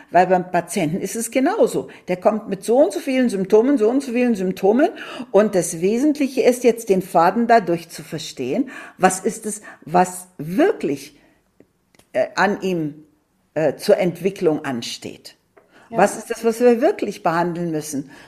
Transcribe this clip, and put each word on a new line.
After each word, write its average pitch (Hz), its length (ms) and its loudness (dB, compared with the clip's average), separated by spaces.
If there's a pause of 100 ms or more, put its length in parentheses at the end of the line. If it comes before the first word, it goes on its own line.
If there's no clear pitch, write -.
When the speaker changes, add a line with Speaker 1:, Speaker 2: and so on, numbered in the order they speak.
(120)
Speaker 1:
Weil 175 160 6
beim 180 240 0
Patienten 175 500 -2
ist 190 140 -6
es 226 160 -8
genauso. 269 560 0 (220)
Der 180 80 -2
kommt 208 320 -2
mit 190 140 -8
so 233 140 2
und 349 160 4
so 339 60 -8
vielen 262 300 0
Symptomen, 214 500 2
so 214 100 2
und 269 140 0
so 247 80 -10
vielen 240 240 0
Symptomen. 190 540 2 (420)
Und 208 240 4
das 165 260 -2
Wesentliche 262 640 0
ist 247 200 2
jetzt, 226 260 2
den 185 120 2
Faden 190 460 2
dadurch 175 420 2
zu - 140 -16
verstehen. 156 680 -6 (300)
Was - 200 2
ist - 280 -6
es, - 160 -10 (200)
was 180 440 0 (100)
wirklich, 180 840 -2 (920)
äh, 123 220 0
an 190 260 0
ihm, 165 420 -4 (520)
äh, 147 200 0
zur - 220 2
Entwicklung 170 680 -2
ansteht? - 680 -10 (540)
Speaker 2:
Ja. 226 80 -8
Speaker 1:
Was 302 200 4
ist - 120 -12
das, - 160 -8
was 226 140 0
wir 240 200 4
wirklich 277 440 -2
behandeln 170 480 -2
müssen? 147 400 -8 (160)